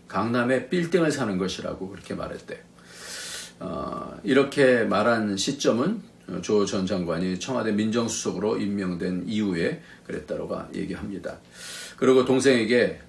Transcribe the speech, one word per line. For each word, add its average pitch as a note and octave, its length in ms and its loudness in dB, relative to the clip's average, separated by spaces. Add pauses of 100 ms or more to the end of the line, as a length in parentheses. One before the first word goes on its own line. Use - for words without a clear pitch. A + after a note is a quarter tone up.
강남에 B2 600 0
빌딩을 E3 420 2
사는 A2 260 -2
것이라고." - 520 -4
그렇게 - 240 -12
말했대. - 480 -10 (1000)
어, - 640 -8
이렇게 C3 600 6
말한 G#2 540 2
시점은 C#3 640 0 (420)
조 G#2 220 2
전 F#2+ 200 -2
장관이 F2+ 540 -2
청와대 A2+ 320 -2
민정수석으로 A2 880 0
임명된 F#2 680 -2
이후에 G2+ 540 -2 (240)
그랬다고 - 560 -8 (140)
얘기합니다. F#2+ 640 -8 (600)
그리고 C3 280 6
동생에게 B2 840 4